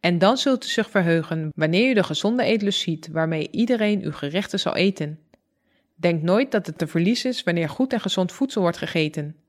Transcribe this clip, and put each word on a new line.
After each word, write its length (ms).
En 180
dan 180
zult 280
u 40
zich 220
verheugen 640
wanneer 360
u 40
de 80
gezonde 420
eetlust 360
ziet 280
waarmee 420
iedereen 520
uw 100
gerechten 480
zal 160
eten. 420
Denk 280
nooit 280
dat 160
het 120
te 80
verlies 380
is 180
wanneer 260
goed 240
en 80
gezond 320
voedsel 280
wordt 160
gegeten. 600